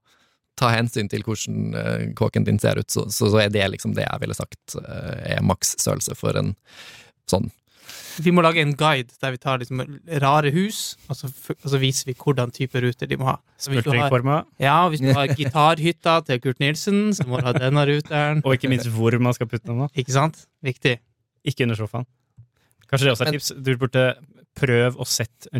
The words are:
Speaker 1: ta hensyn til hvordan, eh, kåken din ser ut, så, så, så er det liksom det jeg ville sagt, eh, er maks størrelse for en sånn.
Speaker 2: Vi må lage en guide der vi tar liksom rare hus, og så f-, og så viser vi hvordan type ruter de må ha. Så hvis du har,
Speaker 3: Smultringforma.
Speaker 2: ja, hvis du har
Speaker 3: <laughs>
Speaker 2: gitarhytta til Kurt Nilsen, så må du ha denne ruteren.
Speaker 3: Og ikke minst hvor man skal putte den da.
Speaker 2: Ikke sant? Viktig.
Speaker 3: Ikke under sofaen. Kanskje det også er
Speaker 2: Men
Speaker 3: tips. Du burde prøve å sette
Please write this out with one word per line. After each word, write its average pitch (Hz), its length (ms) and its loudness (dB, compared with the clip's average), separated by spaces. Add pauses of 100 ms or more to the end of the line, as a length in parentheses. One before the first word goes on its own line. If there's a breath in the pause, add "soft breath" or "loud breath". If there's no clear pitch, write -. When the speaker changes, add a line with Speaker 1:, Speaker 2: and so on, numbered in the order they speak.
(580)
Speaker 1:
ta 123 100 2
hensyn 113 400 0
til 107 160 -6
hvordan, 110 480 -4
eh, 57 400 -4
kåken 110 320 0
din 107 160 2
ser 107 160 2
ut, 107 160 -4
så, 110 160 -2
så, 104 240 0
så 107 80 6
er 104 120 2
det 101 160 2
liksom 104 280 -6
det 104 80 -2
jeg - 160 -4
ville - 160 -6
sagt, - 400 -12
eh, - 640 -8
er 101 60 0
maks - 320 0
størrelse - 400 -2
for 104 200 -2
en 101 160 -2 (760 loud breath)
sånn. - 200 0 (600 loud breath)
Speaker 2:
Vi 165 180 -2
må 175 160 6
lage 165 160 4
en 147 160 2
guide 143 400 0
der 135 160 -4
vi 127 80 -10
tar 131 220 -2
liksom 127 160 -6 (400)
rare 143 340 4
hus, 196 460 -2 (100)
og 139 80 -6
så 131 140 -10
f-, - 240 -10
og - 180 -12
så 139 80 2
viser 131 300 0
vi 123 60 -8
hvordan 127 360 0
type 131 320 -4
ruter 123 240 -2
de 135 80 -2
må 131 80 -4
ha. 135 100 0 (220)
Så - 160 -8
hvis 127 140 2
du - 20 0
har, 135 220 4
Speaker 3:
Smultringforma. 131 260 2 (240)
Speaker 2:
ja, 139 140 4 (180)
hvis 151 80 -4
du 135 160 2
har 143 180 0
Speaker 3:
<laughs> 127 40 0
Speaker 2:
gitarhytta 160 800 2 (100)
til 123 160 0
Kurt 131 160 -2
Nilsen, 156 400 0 (160)
så 156 80 -2
må 123 160 -2
du 127 80 -2
ha 123 80 2
denne 139 320 2
ruteren. 147 560 0
Speaker 3:
Og 131 140 4
ikke 139 100 -2
minst 123 240 0
hvor 113 240 2
man 123 200 2
skal 117 120 -4
putte 117 220 -6
den 120 100 -2
da. 143 160 -2
Speaker 2:
Ikke 135 160 -2
sant? 147 300 0 (220)
Viktig. 127 340 -2 (460)
Speaker 3:
Ikke 139 200 -2
under 113 160 0
sofaen. 120 240 -6 (880)
Kanskje 139 160 2
det 127 80 4
også 123 80 -2
er 156 80 2
Speaker 2:
Men 151 80 -4
Speaker 3:
tips. - 160 -6
Du 131 240 -2
burde 131 240 2 (560)
prøve 123 320 2
å - 160 -8
sette - 400 -6 (120)